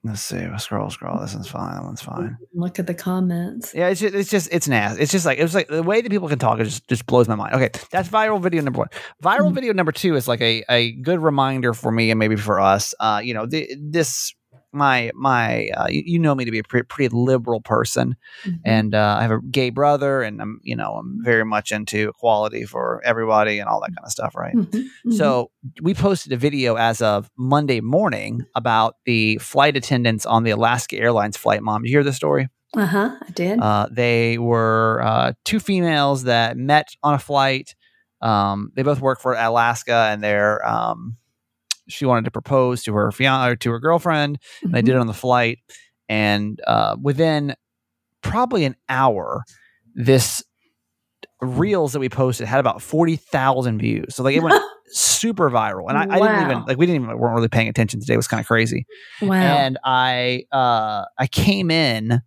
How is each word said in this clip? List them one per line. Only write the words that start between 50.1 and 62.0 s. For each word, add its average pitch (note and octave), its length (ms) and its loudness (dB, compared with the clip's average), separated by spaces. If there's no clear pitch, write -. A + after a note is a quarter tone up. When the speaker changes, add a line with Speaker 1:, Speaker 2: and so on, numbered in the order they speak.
Speaker 1:
reels D3 520 0
that D3 60 -4
we B2+ 100 -2
posted B2+ 360 0
had A#2+ 140 2
about B2+ 220 0
forty E3 340 2
thousand C3 640 0
views. A2+ 360 -2
So, B2+ 80 -6
like, C3+ 120 2
it D#3+ 80 4
went G4 180 6
Speaker 2:
<laughs> - 120 -20
Speaker 1:
super - 600 0
viral. G#2 380 -2
And C3+ 100 0
I, D#3 40 2
I F3+ 60 4
didn't G#3 240 4
even, C3+ 160 0
Speaker 2:
Wow. A2+ 80 -10
Speaker 1:
like, B2+ 100 0
we E3 100 4
didn't D#3 180 0
even, A#2 120 -6
weren't A#2 180 0
really A#2 120 2
paying A2+ 220 2
attention A2 320 0
today. A#2+ 140 2
It - 20 4
was A2+ 100 0
kinda A2+ 160 -4
crazy. A#2 420 0
Speaker 2:
Wow. F#3+ 140 0
Speaker 1:
And C#3+ 500 2
I, B2+ 680 2
uh, A2 540 0
I B2+ 100 -2
came G3 440 0
in A#2+ 560 0